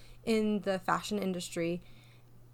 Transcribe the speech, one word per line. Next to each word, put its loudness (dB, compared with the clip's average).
in 4
the 0
fashion 0
industry, 0